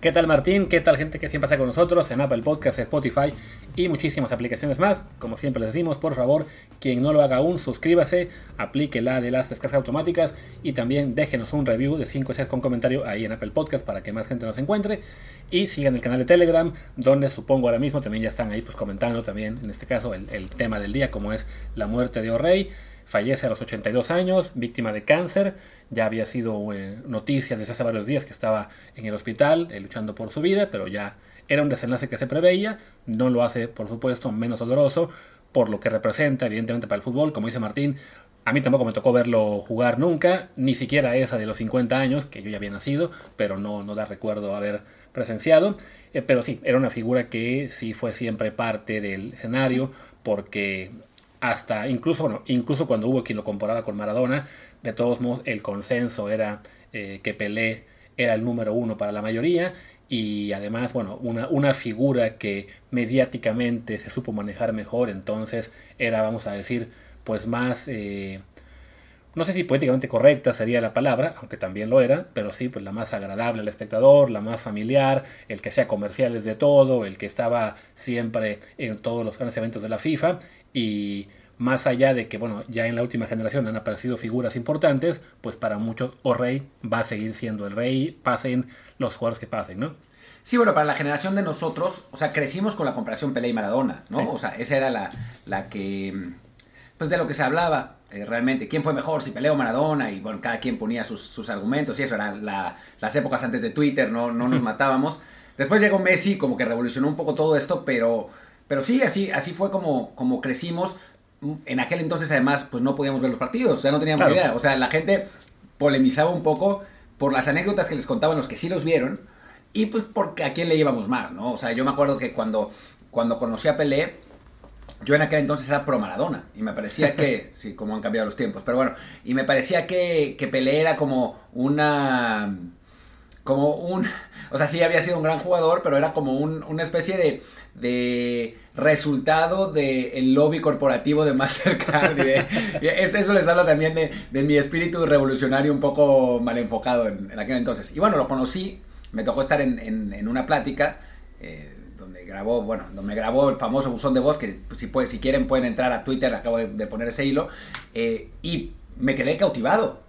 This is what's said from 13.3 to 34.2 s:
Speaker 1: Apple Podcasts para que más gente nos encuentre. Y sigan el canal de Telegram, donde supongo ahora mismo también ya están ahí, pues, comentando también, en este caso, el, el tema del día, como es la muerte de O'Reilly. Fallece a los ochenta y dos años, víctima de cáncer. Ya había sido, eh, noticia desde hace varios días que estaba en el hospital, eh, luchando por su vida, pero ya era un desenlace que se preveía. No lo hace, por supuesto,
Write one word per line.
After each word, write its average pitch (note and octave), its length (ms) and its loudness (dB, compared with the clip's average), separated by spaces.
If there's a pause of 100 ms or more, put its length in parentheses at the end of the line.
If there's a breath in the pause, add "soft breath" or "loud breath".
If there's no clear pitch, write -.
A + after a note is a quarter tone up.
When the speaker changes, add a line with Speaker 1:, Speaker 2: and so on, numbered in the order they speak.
Speaker 1:
Apple G#2+ 200 -8
Podcasts D3+ 340 -2
para G2 160 -6
que G#2 100 -8
más A2 140 -4
gente A#2 180 -6
nos A2 140 -6
encuentre. G3+ 420 0 (500 loud breath)
Y F#3+ 180 2
sigan C#3 260 0
el A#2+ 80 -2
canal B2 160 0
de B2+ 80 0
Telegram, E3+ 440 6 (260 loud breath)
donde C3+ 340 4
supongo C3+ 380 2
ahora A#2 100 2
mismo C#3 240 -2
también A2 220 -4
ya A2 40 0
están A2 220 -4
ahí, G#2+ 100 -4
pues, - 160 -12
comentando A2+ 460 -2
también, G#2+ 420 -6
en G#2+ 60 -8
este - 160 -14
caso, A#2 260 -2
el, F#2 160 -10
el G2 220 -8
tema A2 300 -4
del G2+ 120 -6
día, C3 180 0
como G#2 220 -4
es A2 140 -6 (300 loud breath)
la G#2+ 100 -2
muerte A#2+ 340 -2
de A2+ 100 -2
O'Reilly. E3+ 380 4 (380 loud breath)
Fallece A#2+ 380 0
a B2+ 60 2
los - 100 -4
ochenta G#2+ 300 -4
y - 20 -4
dos B2 180 0
años, F#3 440 2
víctima A#2 360 -4
de G#2 140 -6
cáncer. F3+ 520 2 (340 loud breath)
Ya A2 160 0
había A2 180 0
sido, G#2+ 480 -4
eh, G2 240 -8 (100)
noticia C3 480 -2
desde G#2+ 180 -6
hace B2 120 -2
varios A2 220 -2
días C3+ 180 0
que - 80 -18
estaba G#2+ 380 -2 (260 loud breath)
en A2 80 -14
el G#2+ 80 -4
hospital, D3 580 2
eh, G#2 80 -10
luchando G#2 360 -8
por A2 160 -8
su D3+ 100 -6
vida, G3 300 2
pero F#2+ 160 -4
ya G2+ 320 -8 (280 loud breath)
era C#3+ 140 2
un D3 80 2
desenlace B2+ 400 -2
que - 80 -6
se C3+ 100 -4
preveía. F#3 520 2 (260 loud breath)
No A2+ 240 0
lo A#2+ 140 4
hace, A#2 260 0
por A2 200 -10
supuesto, A#2+ 440 -4